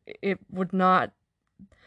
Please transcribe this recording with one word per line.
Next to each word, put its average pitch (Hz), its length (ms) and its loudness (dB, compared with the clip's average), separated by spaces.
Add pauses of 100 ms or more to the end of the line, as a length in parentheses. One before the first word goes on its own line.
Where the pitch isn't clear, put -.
It - 340 -6 (100)
would 185 220 -6
not, 185 400 2 (760)